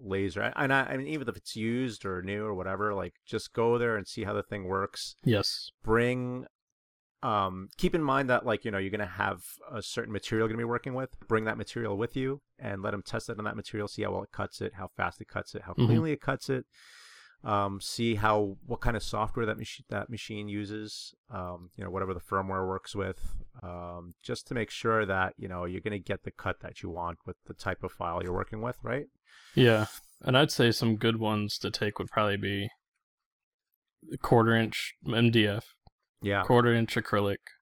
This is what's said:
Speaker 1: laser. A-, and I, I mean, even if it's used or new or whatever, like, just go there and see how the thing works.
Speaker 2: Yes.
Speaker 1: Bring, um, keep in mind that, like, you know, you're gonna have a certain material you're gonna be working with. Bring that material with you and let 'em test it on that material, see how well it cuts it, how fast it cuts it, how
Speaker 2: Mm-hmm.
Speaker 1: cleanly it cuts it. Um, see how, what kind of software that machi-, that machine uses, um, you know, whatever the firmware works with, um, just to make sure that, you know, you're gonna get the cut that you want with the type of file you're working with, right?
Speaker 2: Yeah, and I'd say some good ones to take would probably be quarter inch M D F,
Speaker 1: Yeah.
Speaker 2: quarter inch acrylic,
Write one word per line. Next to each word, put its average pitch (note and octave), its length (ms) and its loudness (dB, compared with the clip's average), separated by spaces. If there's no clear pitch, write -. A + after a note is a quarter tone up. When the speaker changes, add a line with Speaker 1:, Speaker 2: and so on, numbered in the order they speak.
Speaker 1:
laser. G2 400 0
A-, A2 140 0
and C3+ 180 2
I, C3+ 120 4
I C3+ 120 -2
mean, C3+ 100 -6
even D3+ 220 -4
if - 80 -6
it's - 180 -14
used A#2 480 -2
or F#2 200 -4
new G2+ 220 -4
or G#2+ 100 -4
whatever, F#2+ 400 -2
like, F2+ 180 -4
just - 260 -6
go A#2 240 4
there A#2 180 2
and G2 120 -4
see - 160 -6
how G2+ 100 -2
the G#2 100 0
thing G2+ 220 -6
works. F#2+ 580 -4
Speaker 2:
Yes. - 480 0
Speaker 1:
Bring, B2 600 2
um, G2 540 0
keep F3+ 180 2
in E3 80 0
mind C3+ 260 2
that, A#2+ 160 4
like, A2 200 0
you A#2 60 -2
know, G2+ 80 -2
you're F#2+ 120 -2
gonna G#2 160 -2
have F#2+ 340 -2
a G#2+ 100 -8
certain A2+ 320 -6
material A2 340 0
you're A2 80 -2
gonna A#2 120 -4
be - 20 -4
working A#2+ 240 -4
with. C3 220 -6
Bring A2 180 2
that A2 120 -2
material A2 400 -4
with A#2 180 -2
you C3+ 260 -2
and G2+ 240 -6
let G#2 100 -2
'em G2+ 100 -6
test - 260 -6
it A#2 100 -8
on G#2+ 60 -6
that G#2+ 100 -4
material, G#2 320 -4
see G#2+ 160 -6
how G2+ 80 0
well F#2+ 120 -4
it - 80 -14
cuts - 300 -8
it, G#2 140 -4
how F#2+ 220 -10
fast F2+ 240 -2
it - 60 -14
cuts - 280 -8
it, G2+ 80 -8
how F2+ 100 -12
Speaker 2:
Mm-hmm. B2 120 6
Speaker 1:
cleanly A#2 260 6
it C#3+ 100 -2
cuts - 280 -2
it. B2+ 160 -2
Um, G2+ 380 0
see A#2 340 0
how, G#2 420 4
what A#2+ 140 -6
kind A#2 140 4
of G#2 60 -2
software A2 460 0
that G#2+ 100 -2
machi-, A2 320 -10
that G#2 220 -4
machine G#2 360 -8
uses, G#2 680 -8
um, F2+ 440 -8
you G2 80 -10
know, F#2+ 60 -6
whatever F#2+ 240 -2
the F2 60 -4
firmware F#2+ 480 0
works F#2+ 280 -6
with, F#2+ 240 -4
um, F2 580 -10
just - 280 -8
to - 40 -6
make A2+ 160 -2
sure A2 380 2
that, F#2+ 300 0
you G2 100 -10
know, F2+ 180 -6
you're F2+ 160 -6
gonna G#2 160 -4
get F#2+ 260 -4
the - 60 -10
cut - 300 -4
that - 240 -12
you F2+ 80 -8
want E2+ 340 -6
with F2+ 120 -10
the - 80 -14
type - 280 -4
of F#2 80 -6
file F2 300 -4
you're F2+ 100 -4
working G2 300 -4
with, A#2+ 220 -6
right? B2+ 240 -4
Speaker 2:
Yeah, A2+ 320 8
and C3 160 4
I'd D3 140 6
say A#2+ 200 6
some A2+ 260 2
good A2+ 200 2
ones G#2+ 420 0
to G2 120 -4
take G#2 260 -2
would F#2+ 140 -6
probably G#2 260 4
be G2+ 320 -2
quarter A#2 340 6
inch - 380 0
M A#2 200 6
D A2 160 6
F, G#2 180 -2
Speaker 1:
Yeah. G2+ 220 2
Speaker 2:
quarter A#2+ 300 6
inch A#2 220 2
acrylic, G2+ 420 2